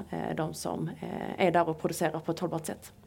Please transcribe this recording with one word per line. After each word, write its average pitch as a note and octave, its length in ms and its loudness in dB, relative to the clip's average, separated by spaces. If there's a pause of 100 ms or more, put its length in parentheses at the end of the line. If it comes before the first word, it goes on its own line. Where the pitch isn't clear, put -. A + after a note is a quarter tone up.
eh, E3 260 -2
de D#3+ 180 0
som, D3+ 360 -2 (120)
eh, - 460 0
är E3+ 40 6
där E3+ 180 6
och D#3+ 120 -2
producerar E3 380 2
på D#3+ 120 -2
ett D#3+ 80 -2
hållbart D#3+ 260 -2
sätt. - 260 -8 (160)